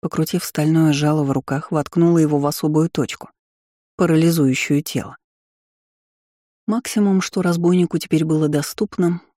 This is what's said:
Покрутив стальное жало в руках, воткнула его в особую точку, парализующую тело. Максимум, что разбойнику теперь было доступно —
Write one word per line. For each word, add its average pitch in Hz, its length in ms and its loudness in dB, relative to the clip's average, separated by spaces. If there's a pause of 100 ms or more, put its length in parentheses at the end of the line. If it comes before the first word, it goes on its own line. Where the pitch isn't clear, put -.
Покрутив 165 420 -4
стальное 156 480 2
жало 147 320 0
в 139 80 0
руках, 135 400 -4
воткнула 170 460 2
его 151 220 2
в 143 80 0
особую 156 420 0
точку, - 400 -6 (680)
парализующую 160 840 2
тело. - 360 -10 (1500)
Максимум, 208 540 0
что - 200 -4
разбойнику 175 580 2
теперь 160 260 -2
было 156 220 0
доступно — 170 760 -2 (180)